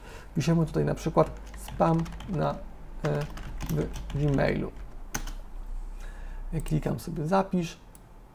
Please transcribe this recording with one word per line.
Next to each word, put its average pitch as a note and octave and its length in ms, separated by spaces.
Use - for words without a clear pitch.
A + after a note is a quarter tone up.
Piszemy D#3+ 300
tutaj D3+ 200
na D3 100
przykład - 360
spam E3 400
na, C#3+ 220
e, - 40
w C#3+ 100
Gmailu. C#3+ 460
Klikam D3 340
sobie D#3 280
zapisz, F#3 520